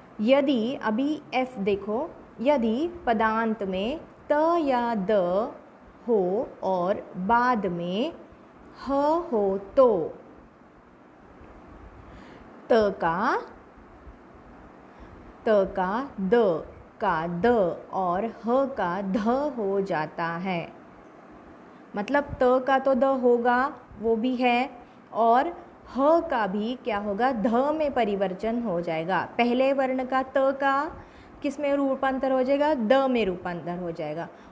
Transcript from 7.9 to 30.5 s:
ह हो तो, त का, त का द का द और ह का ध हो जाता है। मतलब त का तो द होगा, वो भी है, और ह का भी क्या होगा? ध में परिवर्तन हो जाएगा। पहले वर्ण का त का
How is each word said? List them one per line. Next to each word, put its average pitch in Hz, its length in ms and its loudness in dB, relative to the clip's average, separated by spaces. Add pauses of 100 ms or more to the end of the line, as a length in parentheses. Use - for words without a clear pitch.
ह 262 60 -2 (400)
हो 196 260 0 (180)
तो, 208 380 4 (2500)
त - 40 4 (280)
का, 196 360 0 (2000)
त 196 320 2
का 202 320 -2 (120)
द 190 440 2 (360)
का 175 260 0 (140)
द 208 60 2 (460)
और 185 320 -2
ह 233 400 -2 (120)
का 185 260 -2
ध 190 160 -2 (380)
हो 196 240 -2
जाता 165 460 -4 (120)
है। 185 340 -4 (1200)
मतलब 262 280 0
त 254 420 2
का 269 120 4
तो 269 160 2
द 254 100 2
होगा, 247 720 2 (260)
वो 226 160 0
भी 247 200 0
है, 247 340 2 (420)
और 233 360 4 (480)
ह 311 240 4
का 233 260 -2
भी 214 280 -2 (100)
क्या 214 140 -2
होगा? 214 340 0
ध 240 420 2
में 311 200 -2
परिवर्तन 208 680 -2
हो 175 180 -2
जाएगा। 170 400 -2 (180)
पहले 247 340 2
वर्ण 262 320 0
का 262 180 -2
त 269 140 -10
का 269 560 0 (500)